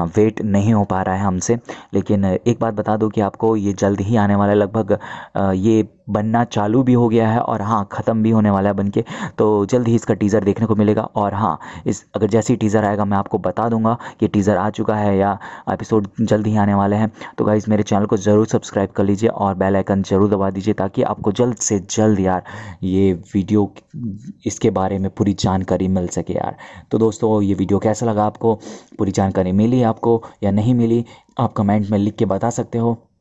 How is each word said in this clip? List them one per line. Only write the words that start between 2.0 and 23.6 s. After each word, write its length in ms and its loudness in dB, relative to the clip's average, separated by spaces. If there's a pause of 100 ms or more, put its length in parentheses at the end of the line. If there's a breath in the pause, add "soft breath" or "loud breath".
एक 360 0
बात 120 -2
बता 240 -2
दूं 120 0
कि 120 -2
आपको 340 0
ये 180 -2
जल्द 280 0
ही 140 0
आने 200 2
वाला 160 2
है, 60 4
लगभग, 420 0 (360 loud breath)
अ, 160 0
ये 360 2 (220)
बनना 340 0
चालू 400 0
भी 100 4
हो 160 4
गया 200 2
है 100 2
और 220 -4
हाँ, 300 -2
ख़त्म 320 -2
भी 60 4
होने 200 4
वाला 200 2
है 60 0
बनके। 280 -2 (340 loud breath)
तो 280 2
जल्द 220 0
ही 80 2
इसका 180 0
टीज़र 300 0
देखने 220 0
को 100 0
मिलेगा 260 2
और 320 -2
हाँ, 260 -2 (280 loud breath)
इस, 180 -6 (100)
अगर 120 0
जैसे 260 2
ही 40 0
टीज़र 280 2
आएगा 200 0
मैं 120 0
आपको 200 -2
बता 320 -2
दूंगा 280 0 (220 loud breath)
कि 80 2
टीज़र 300 2
आ 120 0
चुका 260 -2
है 220 0
या 220 0 (320 loud breath)
एपिसोड 360 -2 (140)
जल्द 260 0
ही 100 0
आने 160 2
वाले 220 2
हैं। 160 0 (260 loud breath)
तो 80 0
गाइस 240 0
मेरे 140 2
चैनल 220 0
को 120 0
ज़रूर 280 4
सब्सक्राइब 440 -2
कर 140 -2
लीजिए 260 2
और 260 -2
बेल 200 0
आइकन 280 0
ज़रूर 260 2
दबा 200 0
दीजिए 240 -2
ताकि 300 -2
आपको 280 -2
जल्द 240 0
से 240 -2
जल्द 400 2
यार 240 0 (400 loud breath)
ये 300 2
वीडियो 600 0 (720)